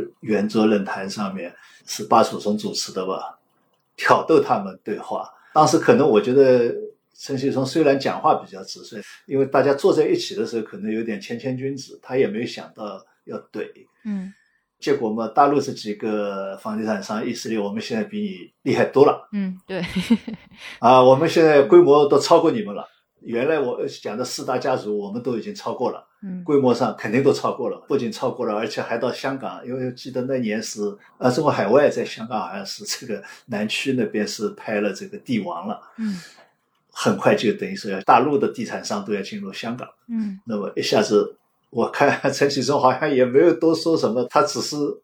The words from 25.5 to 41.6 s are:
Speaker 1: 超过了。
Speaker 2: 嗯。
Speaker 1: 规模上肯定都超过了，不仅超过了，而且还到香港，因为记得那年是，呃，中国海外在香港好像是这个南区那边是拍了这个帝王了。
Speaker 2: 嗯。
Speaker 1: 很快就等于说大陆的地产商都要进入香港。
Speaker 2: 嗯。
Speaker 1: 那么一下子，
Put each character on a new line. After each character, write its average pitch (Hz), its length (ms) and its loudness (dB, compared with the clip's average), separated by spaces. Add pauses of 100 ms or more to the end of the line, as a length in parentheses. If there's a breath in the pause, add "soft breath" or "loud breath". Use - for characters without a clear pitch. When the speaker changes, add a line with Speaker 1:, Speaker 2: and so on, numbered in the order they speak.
Speaker 1:
超 117 200 -8
过 113 160 -4
了。 - 180 -12 (140)
Speaker 2:
嗯。 185 220 -12
Speaker 1:
规 151 120 2
模 127 160 4
上 117 240 0
肯 104 160 -6
定 131 100 2
都 131 80 4
超 113 220 0
过 117 160 -6
了， 95 80 -6 (100)
不 - 80 -2
仅 117 160 -2
超 120 200 -6
过 113 160 -6
了， 107 80 -2
而 110 120 -4
且 - 140 -6
还 113 160 -4
到 120 160 -2
香 135 260 -6
港， 95 280 -12
因 123 100 -8
为 127 160 -6
记 131 180 -16
得 127 120 -4
那 131 160 -2
年 110 240 -2
是， 104 340 -6 (220 soft breath)
呃， 127 120 2
中 147 140 0
国 139 80 4
海 120 140 -2
外 127 240 6
在 123 120 -4
香 110 240 -10
港 110 140 -6
好 90 140 -8
像 101 100 -10
是 - 200 -14
这 - 220 -10
个 110 160 -8 (260 loud breath)
南 107 200 -4
区 - 240 -2
那 123 140 0
边 104 200 -2
是 104 300 -6
拍 107 240 -4
了 101 140 -2
这 101 120 -12
个 - 120 -14
帝 226 220 -4
王 175 280 -8
了。 - 100 -8 (200 loud breath)
Speaker 2:
嗯。 208 200 -4 (720 loud breath)
Speaker 1:
很 104 280 -2
快 113 160 2
就 104 180 0
等 98 160 -8
于 98 80 -8
说 98 240 -8
大 127 200 4
陆 143 180 0
的 147 100 0
地 117 160 -8
产 101 180 -8
商 101 220 -6
都 110 80 -6
要 101 80 -2
进 104 180 -10
入 98 140 -12
香 117 240 -10
港。 127 100 -12 (220)
Speaker 2:
嗯。 214 380 -6
Speaker 1:
那 110 100 -4
么 101 180 -6
一 - 60 -4
下 - 220 2
子， 104 340 2 (340)